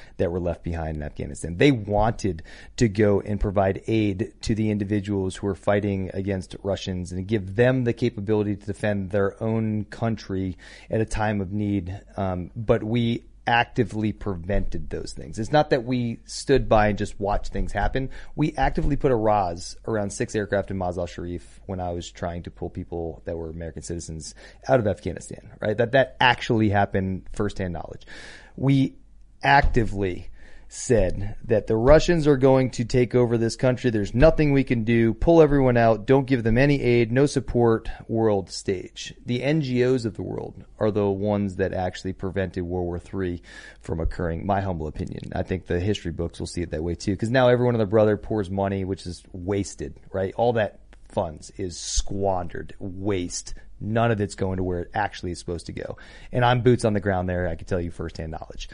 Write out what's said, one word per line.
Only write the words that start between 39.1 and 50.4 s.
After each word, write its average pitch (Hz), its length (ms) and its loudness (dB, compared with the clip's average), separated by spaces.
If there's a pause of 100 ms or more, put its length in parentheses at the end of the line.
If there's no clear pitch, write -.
The 120 160 -2
N 147 200 0
G 123 220 2
Os 127 200 2
of 107 100 -2
the - 80 -10
world - 400 -10 (160)
are 110 140 0
the 101 180 2
ones 101 460 0
that 92 180 -2
actually 92 380 -4
prevented 92 500 -4
World 87 240 -4
War 87 140 -6
Three 90 420 -6 (380)
from - 180 -6
occurring, 82 480 -4
my 98 140 0
humble 87 260 -4
opinion. - 480 -8
I 87 80 -2
think 92 240 -4
the 87 140 0
history 95 320 -2
books 82 260 -6
will 87 80 -6
see 87 160 -6
it 82 80 -6
that 78 140 -4
way 85 100 -2
too, 95 220 -2
'cause 110 140 -4
now 127 180 4
everyone 123 260 4
and 113 60 0
their 107 80 2
brother 107 280 6
pours 104 320 -4
money, 98 360 -2
which 92 240 -6
is - 240 -12
wasted, 90 640 -6 (140)
right? 95 240 -2
All 117 160 2